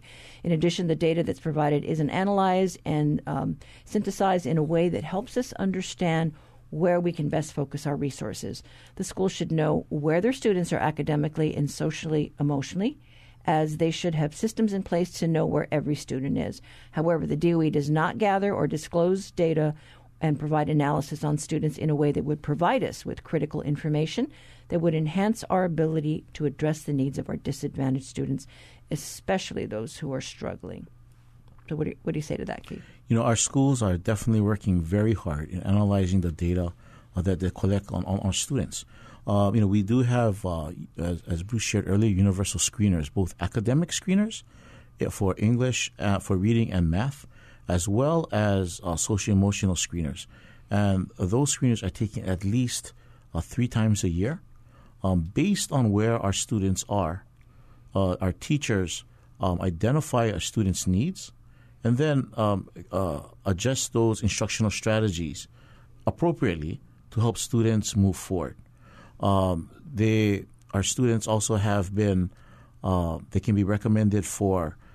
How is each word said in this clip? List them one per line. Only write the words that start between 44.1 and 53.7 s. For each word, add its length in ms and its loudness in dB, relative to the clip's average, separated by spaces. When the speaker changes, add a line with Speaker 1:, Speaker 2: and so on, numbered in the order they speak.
Speaker 2:
uh, 120 -2
for 260 0
English, 640 2
uh, 180 2
for 180 -2
reading 380 2
and 160 2
math, 380 -2
as 200 0
well 440 2
as, 520 0
uh, 120 -2
socio-emotional 800 2
screeners. 500 -4
And 480 2
those 360 2
screeners 280 2
are 80 -2
taken 340 -4
at 180 -2
least, 500 -2
uh, 80 -4
three 260 -2
times 360 2